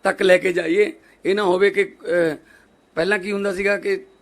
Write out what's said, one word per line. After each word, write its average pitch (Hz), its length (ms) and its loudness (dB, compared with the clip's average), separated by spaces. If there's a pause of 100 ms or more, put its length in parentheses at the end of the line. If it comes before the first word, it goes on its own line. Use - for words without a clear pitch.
ਤੱਕ 190 180 -2
ਲੈ 185 160 6
ਕੇ 180 160 -2
ਜਾਈਏ। 175 400 0 (320)
ਇਹ 190 100 2
ਨਾ 208 80 -2
ਹੋਵੇ 185 260 4
ਕਿ, 196 140 -2
ਅਹ, 165 520 -2 (600)
ਪਹਿਲਾਂ 185 240 0
ਕੀ 196 120 -8
ਹੁੰਦਾ 202 220 -4
ਸੀਗਾ 202 240 -2
ਕਿ 196 280 -4 (160)